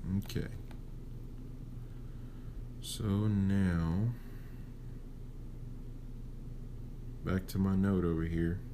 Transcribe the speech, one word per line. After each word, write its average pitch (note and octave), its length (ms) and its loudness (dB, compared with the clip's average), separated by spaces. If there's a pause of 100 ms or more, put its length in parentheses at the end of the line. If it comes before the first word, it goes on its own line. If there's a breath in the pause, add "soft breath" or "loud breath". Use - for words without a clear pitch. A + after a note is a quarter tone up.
(180)
okay. - 320 -2 (2250 loud breath)
So G#2 460 4
now, G2 840 6 (3250 loud breath)
back F#2 220 2
to - 100 -2
my F#2+ 180 6
note F#2+ 300 6
over E2 200 4
here E2+ 340 4 (140)